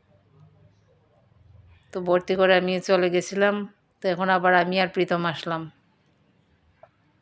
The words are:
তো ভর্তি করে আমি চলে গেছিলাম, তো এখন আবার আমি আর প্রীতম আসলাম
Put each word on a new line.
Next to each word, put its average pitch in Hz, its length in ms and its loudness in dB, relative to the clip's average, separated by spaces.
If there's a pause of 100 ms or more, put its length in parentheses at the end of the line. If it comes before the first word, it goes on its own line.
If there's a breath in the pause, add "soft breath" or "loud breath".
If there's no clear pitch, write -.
(1900)
তো 196 60 -6 (100)
ভর্তি 180 320 2
করে 185 200 4
আমি 185 120 -2 (160)
চলে 180 260 2
গেছিলাম, 196 400 0 (480)
তো - 100 -20
এখন 185 240 -2
আবার 180 160 2 (100)
আমি 180 200 -2
আর 180 120 0
প্রীতম 175 280 0 (100)
আসলাম 165 300 -8 (1600)